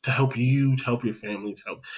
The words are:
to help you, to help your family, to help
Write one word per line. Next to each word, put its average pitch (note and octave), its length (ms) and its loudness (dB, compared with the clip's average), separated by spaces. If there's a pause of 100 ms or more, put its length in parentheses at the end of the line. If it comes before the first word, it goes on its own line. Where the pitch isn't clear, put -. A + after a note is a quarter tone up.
to - 80 -2
help C3 260 2
you, C3+ 400 4
to B2+ 80 -4
help A#2+ 200 0
your A2 100 0
family, G#2 400 -6
to - 100 -16
help - 200 -12 (120)